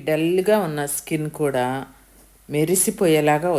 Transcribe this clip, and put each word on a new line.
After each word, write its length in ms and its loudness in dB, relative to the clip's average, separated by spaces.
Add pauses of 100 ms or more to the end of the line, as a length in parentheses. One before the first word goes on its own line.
డల్గా 480 2 (100)
ఉన్న 120 -4 (180)
స్కిన్ 300 -4 (120)
కూడా 260 0 (880)
మెరిసిపోయేలాగా 1040 2